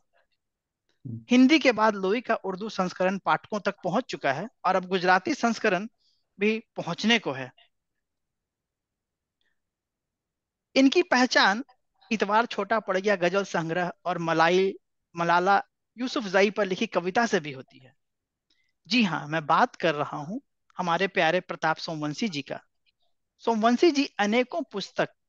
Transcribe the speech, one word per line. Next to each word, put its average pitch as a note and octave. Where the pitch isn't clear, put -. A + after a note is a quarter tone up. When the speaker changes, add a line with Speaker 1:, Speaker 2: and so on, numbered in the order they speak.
Speaker 1:
हम्म। A2+
Speaker 2:
हिंदी C4
के C4
बाद G#3+
लोई G3
का A3+
उर्दू F#3+
संस्करण F#3
पाठकों F3
तक F#3+
पहुंच F#3+
चुका -
है F3
और F#3
अब F#3
गुजराती F#3
संस्करण G#3+
भी G#3+
पहुंचने G#3
को E3+
है। C3
इनकी C4+
पहचान B3
इतवार G#3+
छोटा G#3+
पड़ G3
गया G3+
गजल F3+
संग्रह F3
और F3
मलाई, E3+
मलाला F3
यूसुफजई G#3+
पर G3+
लिखी F#3+
कविता F#3
से G#3
भी D3
होती C3
है। B2+
जी A3+
हाँ, D3
मैं D#3
बात F3
कर D#3+
रहा D3
हूँ E3
हमारे F3+
प्यारे F3
प्रताप D#3+
सोमवंशी D3+
जी D3
का। -
सोमवंशी A#3
जी C#4+
अनेकों A#3+
पुस्तक -